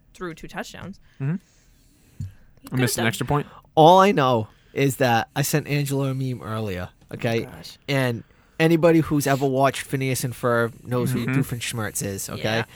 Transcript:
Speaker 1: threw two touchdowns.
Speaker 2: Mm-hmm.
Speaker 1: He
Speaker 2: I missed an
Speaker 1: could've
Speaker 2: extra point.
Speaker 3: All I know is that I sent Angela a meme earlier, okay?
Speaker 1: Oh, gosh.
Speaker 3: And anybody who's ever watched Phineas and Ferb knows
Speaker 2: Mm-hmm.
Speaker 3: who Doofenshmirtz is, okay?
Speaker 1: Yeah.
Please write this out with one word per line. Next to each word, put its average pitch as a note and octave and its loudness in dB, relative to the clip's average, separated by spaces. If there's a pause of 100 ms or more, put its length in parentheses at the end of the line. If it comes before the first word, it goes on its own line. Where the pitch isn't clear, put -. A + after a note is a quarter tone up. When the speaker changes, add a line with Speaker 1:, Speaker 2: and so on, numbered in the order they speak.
(140)
Speaker 1:
threw F3 -10
two D#3+ -16
touchdowns. - -14 (200)
Speaker 2:
Mm-hmm. C#3+ -2 (1300)
Speaker 1:
He - -20
Speaker 2:
I - -4
missed B2+ 0
an - -4
Speaker 1:
could've A2+ 0
Speaker 2:
extra B2 -4
point. C#3+ 0 (280)
Speaker 3:
All E3 10
I F#3+ 6
know B2+ 2 (260)
is C3+ 0
that A#2 2
I C#3 0
sent D3 -2
Angela C#3 -2
a - -6
meme C3 -6
earlier, G2 -6 (240)
okay? A#2 -2
Speaker 1:
Oh, - -14
gosh. - -18 (100)
Speaker 3:
And B2+ -2 (360)
anybody E3 6
who's C#3+ 0
ever C#3 2
watched C3+ 2
Phineas C3+ -4
and B2 -6
Ferb A#2 -2
knows B2 -2
Speaker 2:
Mm-hmm. B2 -2
Speaker 3:
who C3+ 2
Doofenshmirtz A#2 -6
is, G2 -6
okay? - -10
Speaker 1:
Yeah. A2 -2 (100)